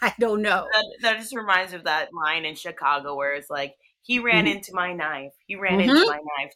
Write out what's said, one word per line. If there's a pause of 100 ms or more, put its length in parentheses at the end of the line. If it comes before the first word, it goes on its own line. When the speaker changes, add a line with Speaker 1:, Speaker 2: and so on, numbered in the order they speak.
Speaker 1:
<laughs>
I
don't
know.
Speaker 2:
That, (160)
that
just
reminds
me
of
that
line
in
Chicago
where
it's
like, (280)
"He
ran
Speaker 1:
Mm-hmm.
Speaker 2:
into
my
knife. (160)
He
ran
Speaker 1:
Mm-hmm.
Speaker 2:
into
my
knife